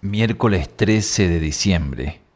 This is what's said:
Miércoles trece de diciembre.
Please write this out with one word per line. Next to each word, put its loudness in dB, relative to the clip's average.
Miércoles 0
trece 2
de 2
diciembre. -2